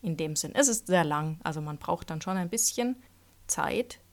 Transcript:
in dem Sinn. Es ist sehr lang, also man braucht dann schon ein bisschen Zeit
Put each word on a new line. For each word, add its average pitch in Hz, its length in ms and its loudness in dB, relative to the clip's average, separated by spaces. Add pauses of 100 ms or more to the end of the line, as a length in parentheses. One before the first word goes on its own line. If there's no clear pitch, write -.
in 160 120 -2
dem 156 180 -2
Sinn. - 180 -4
Es 277 140 6
ist 226 200 -2
sehr 180 180 6
lang, 151 400 0
also 156 160 -2
man 151 160 -6
braucht - 320 -2
dann 160 120 -4
schon 190 140 -2
ein 180 140 -2
bisschen 240 480 0 (500)
Zeit - 540 -2 (120)